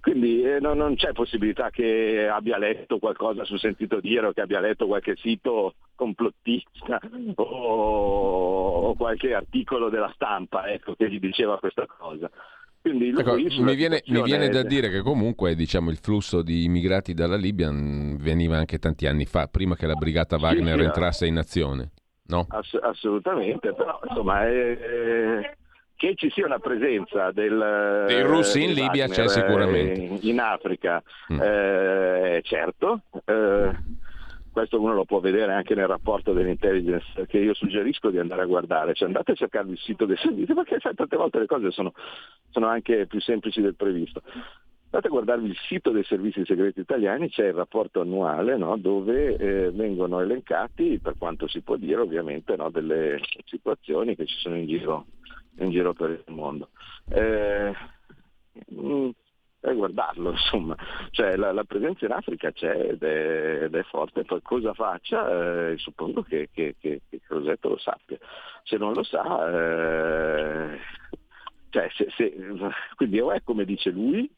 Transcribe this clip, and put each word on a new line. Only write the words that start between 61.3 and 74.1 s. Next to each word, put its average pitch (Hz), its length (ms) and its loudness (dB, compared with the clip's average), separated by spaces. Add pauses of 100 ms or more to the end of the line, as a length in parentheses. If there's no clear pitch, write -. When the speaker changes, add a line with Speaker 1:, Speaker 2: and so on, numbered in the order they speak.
Speaker 1:
la, 98 160 0
la 104 120 -2
presenza 117 420 -4
in 107 60 0
Africa 127 400 -4
c'è - 400 -2
ed - 120 -6
è, 78 600 -2
ed 78 120 -4
è 85 80 -2
forte, - 400 -6
poi 90 180 -4
cosa 110 320 -2
faccia, 87 1000 -2
eh, 82 60 -4
suppongo 117 440 -6
che, 76 300 -4
che, 78 280 -4
che, 73 300 -4
che 65 160 -12
Crosetto 76 440 -4
lo - 80 0
sappia, - 400 -8 (460)
se - 140 -4
non 208 160 -2
lo 226 100 -2
sa, 156 460 -2
eh, 80 1300 0 (880)
cioè, 87 260 -2
se, - 200 -2
se, 113 180 0 (640)
quindi 110 240 0
o 139 120 0
è 190 120 -2
come 107 220 -2
dice 98 240 -2
lui 135 480 0